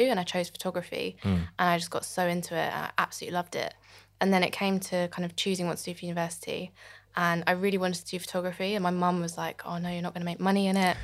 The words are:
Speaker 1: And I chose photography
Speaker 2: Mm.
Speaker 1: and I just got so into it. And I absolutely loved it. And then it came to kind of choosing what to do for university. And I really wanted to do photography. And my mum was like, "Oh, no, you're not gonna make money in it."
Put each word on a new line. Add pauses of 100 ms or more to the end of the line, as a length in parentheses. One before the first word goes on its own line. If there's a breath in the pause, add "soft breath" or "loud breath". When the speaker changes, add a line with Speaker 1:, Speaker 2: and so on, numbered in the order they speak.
(100)
Speaker 1:
And
I
chose
photography
Speaker 2:
Mm. (180)
Speaker 1:
and
I
just
got
so
into
it. (140)
And (120)
I
absolutely
loved
it. (480 soft breath)
And
then
it
came
to
kind
of
choosing
what
to
do
for
university. (440 loud breath)
And
I
really
wanted
to
do
photography.
And
my
mum
was
like,
"Oh,
no,
you're
not
gonna
make
money
in
it."